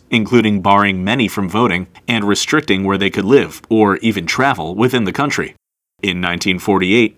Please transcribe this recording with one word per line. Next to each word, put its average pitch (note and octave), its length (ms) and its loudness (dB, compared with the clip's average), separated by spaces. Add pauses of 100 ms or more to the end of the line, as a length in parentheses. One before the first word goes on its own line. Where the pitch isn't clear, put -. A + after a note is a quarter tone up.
including G#2+ 540 2
barring G2+ 400 2
many A2 240 0
from G2 200 -4
voting F#2 380 0 (220)
and A2+ 180 -2
restricting G2 580 0
where G2 140 0
they F#2+ 140 0
could G2 140 -4
live G#2+ 440 2
or G#2 280 4
even G2 280 -2
travel F#2 480 -2
within A#2+ 300 0
the F2+ 100 -4
country. C#3 400 -4 (500)
In F#2 160 -2
nineteen F2+ 400 -2
forty-eight, G2+ 580 2